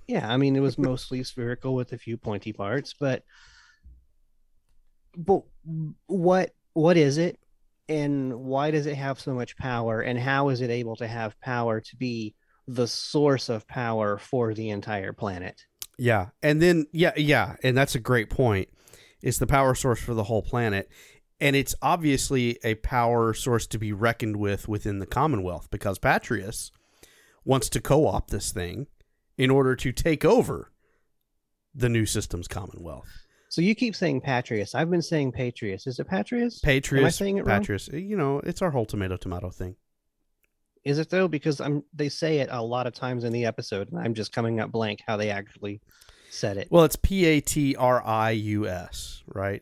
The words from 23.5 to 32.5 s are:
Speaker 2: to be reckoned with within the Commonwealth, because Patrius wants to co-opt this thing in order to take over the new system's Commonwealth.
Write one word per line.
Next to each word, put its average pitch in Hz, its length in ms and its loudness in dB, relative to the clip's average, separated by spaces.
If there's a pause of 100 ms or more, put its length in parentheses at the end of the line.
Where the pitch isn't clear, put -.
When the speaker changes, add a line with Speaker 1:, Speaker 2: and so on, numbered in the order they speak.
Speaker 2:
to 113 100 -6
be 104 160 -4
reckoned 107 440 0
with 101 300 -2
within 104 320 -4
the 95 60 -6
Commonwealth, 101 640 -2
because 101 300 -4
Patrius 117 720 -2 (720)
wants 131 240 2
to - 120 -2
co-opt 135 500 2
this 104 200 -4
thing 90 360 -8 (500)
in 131 140 4
order 131 240 4
to 127 160 -4
take 156 340 0
over 170 460 2 (1040)
the 123 140 2
new 113 160 2
system's 90 420 -4
Commonwealth. 85 600 -12 (420)